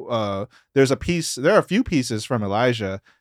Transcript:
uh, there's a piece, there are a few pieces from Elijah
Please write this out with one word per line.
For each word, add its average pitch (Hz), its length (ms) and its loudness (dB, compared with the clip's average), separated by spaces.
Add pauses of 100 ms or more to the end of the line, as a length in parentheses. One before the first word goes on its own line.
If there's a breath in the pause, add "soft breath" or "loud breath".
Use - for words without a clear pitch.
uh, 104 360 -4 (300 soft breath)
there's 135 160 6
a 131 40 2
piece, 170 380 -4
there 156 220 2
are - 40 6
a 151 40 4
few 226 200 0
pieces 120 400 -2
from 117 200 -4
Elijah 104 580 0 (200)